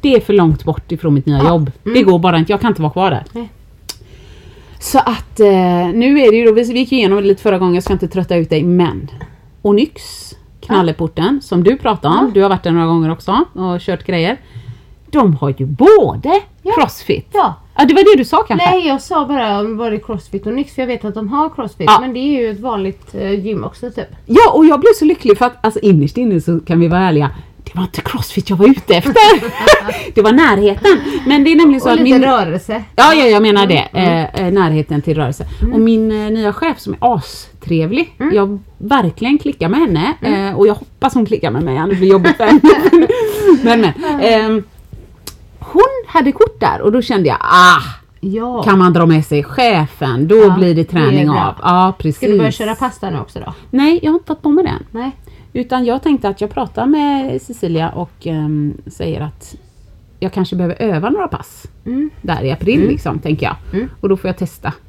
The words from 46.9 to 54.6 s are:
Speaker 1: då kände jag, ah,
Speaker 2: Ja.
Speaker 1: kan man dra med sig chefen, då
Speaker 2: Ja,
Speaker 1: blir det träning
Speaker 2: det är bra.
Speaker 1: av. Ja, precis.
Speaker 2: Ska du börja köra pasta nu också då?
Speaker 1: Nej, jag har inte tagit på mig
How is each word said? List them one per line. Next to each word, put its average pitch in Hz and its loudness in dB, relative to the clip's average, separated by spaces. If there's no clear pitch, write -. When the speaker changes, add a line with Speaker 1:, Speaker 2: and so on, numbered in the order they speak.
Speaker 1:
då 247 0
kände 196 -2
jag, - -2
ah, 175 4
Speaker 2:
Ja. 226 -8
Speaker 1:
kan 196 2
man 180 4
dra 170 2
med 156 4
sig 147 -2
chefen, 151 -2
då 202 4
Speaker 2:
Ja, 202 6
Speaker 1:
blir 180 2
det 165 0
träning 156 0
Speaker 2:
det 147 2
är 147 2
bra. 123 0
Speaker 1:
av. 95 -8
Ja, 180 2
precis. 151 -4
Speaker 2:
Ska 247 -4
du 208 2
börja 147 2
köra 214 -6
pasta - -8
nu 156 -6
också - -14
då? 160 -14
Speaker 1:
Nej, 302 2
jag 311 0
har 330 2
inte 349 -4
tagit 311 -8
på 302 -2
mig 339 2